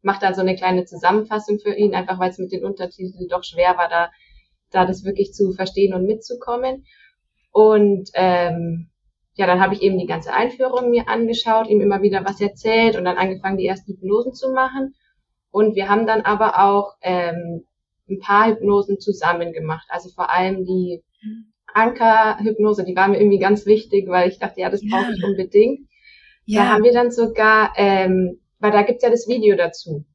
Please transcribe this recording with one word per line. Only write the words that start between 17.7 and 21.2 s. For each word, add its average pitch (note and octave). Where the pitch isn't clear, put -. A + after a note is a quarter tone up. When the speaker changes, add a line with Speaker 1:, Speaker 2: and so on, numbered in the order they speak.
Speaker 1:
ein F#3+
paar G#3
Hypnosen G3+
zusammen E3+
gemacht. D#3+
Also F3+
vor -
allem F#3
die F3+